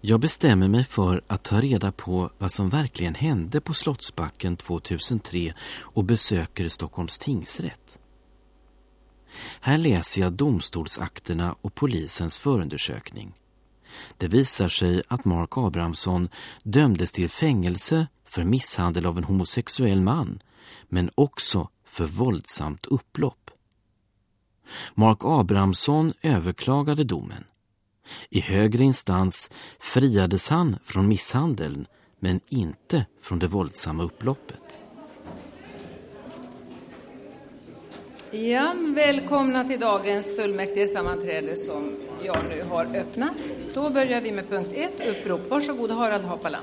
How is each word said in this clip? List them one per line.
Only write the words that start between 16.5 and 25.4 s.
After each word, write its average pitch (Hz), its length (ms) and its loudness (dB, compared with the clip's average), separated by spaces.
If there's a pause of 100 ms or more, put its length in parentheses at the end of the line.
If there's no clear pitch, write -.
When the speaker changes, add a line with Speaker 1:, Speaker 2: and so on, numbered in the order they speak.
Speaker 1:
dömdes 107 480 4
till 87 180 -2
fängelse 131 800 0 (180)
för - 180 -4
misshandel 87 640 2
av 87 120 0
en 85 60 -2
homosexuell 98 760 2
man, 127 400 0 (480)
men 90 260 0
också - 520 2 (180)
för - 200 -4
våldsamt 85 800 -2
upplopp. - 640 -2 (1400)
Mark 110 280 6
Abrahamsson 120 1000 4